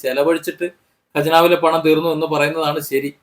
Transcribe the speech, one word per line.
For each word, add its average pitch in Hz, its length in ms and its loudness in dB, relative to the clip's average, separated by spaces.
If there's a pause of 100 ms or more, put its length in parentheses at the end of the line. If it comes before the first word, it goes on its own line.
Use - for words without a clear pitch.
ചെലവഴിച്ചിട്ട് 160 880 -4 (280)
ഖജനാവിലെ 165 380 4
പണം 160 300 0
തീർന്നു 156 220 2
എന്ന് 156 180 -2
പറയുന്നതാണ് 156 540 -2
ശരി. 139 420 -6